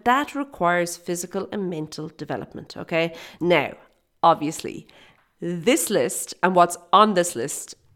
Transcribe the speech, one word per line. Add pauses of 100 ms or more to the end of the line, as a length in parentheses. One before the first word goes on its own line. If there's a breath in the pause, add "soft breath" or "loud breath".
that
requires
physical
and
mental
development,
okay? (260 loud breath)
Now, (480)
obviously, (520 soft breath)
this
list
and
what's (160)
on
this
list, (220)